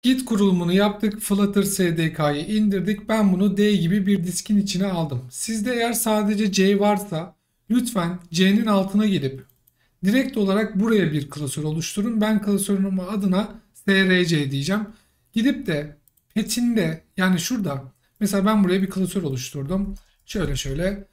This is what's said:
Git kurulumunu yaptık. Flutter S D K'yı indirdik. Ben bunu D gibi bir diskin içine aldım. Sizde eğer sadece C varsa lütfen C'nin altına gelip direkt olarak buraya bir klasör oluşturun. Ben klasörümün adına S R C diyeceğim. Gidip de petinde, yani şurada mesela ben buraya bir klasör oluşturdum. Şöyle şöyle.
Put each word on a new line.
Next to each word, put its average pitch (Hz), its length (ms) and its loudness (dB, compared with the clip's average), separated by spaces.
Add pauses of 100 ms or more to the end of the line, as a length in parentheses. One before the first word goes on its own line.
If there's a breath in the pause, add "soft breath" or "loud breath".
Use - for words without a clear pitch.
Git 262 200 0
kurulumunu 185 480 2
yaptık. 202 460 0
Flutter 202 440 0
S 180 340 0
D 160 160 0
K'yı 147 320 0
indirdik. 202 640 -2
Ben 214 240 4
bunu 196 240 2
D 208 180 4
gibi 185 320 0
bir 196 160 2
diskin 185 340 -2
içine 196 280 0
aldım. 160 440 -2
Sizde 226 440 -4
eğer 240 200 0
sadece 214 580 0
C 196 280 4
varsa 202 560 -2 (340)
lütfen 185 500 0 (120)
C'nin 196 340 4
altına 202 400 2
gelip 135 380 -2 (600)
direkt 247 340 0
olarak 196 420 0
buraya 202 320 2
bir 147 180 -4
klasör 147 340 -8
oluşturun. 202 580 -2
Ben 214 200 2
klasörümün 196 560 0
adına 196 580 -2 (180)
S 190 360 2
R 180 160 4
C 147 260 0
diyeceğim. 190 360 -2 (460 loud breath)
Gidip 233 340 0
de 147 300 -4 (360)
petinde, 214 680 0 (140)
yani 185 220 2
şurada 156 540 -4 (260)
mesela 202 260 0
ben 214 180 4
buraya 185 180 2
bir 190 80 -2
klasör 185 340 -2
oluşturdum. 147 720 -4 (300 soft breath)
Şöyle 147 300 -2
şöyle. 175 580 -4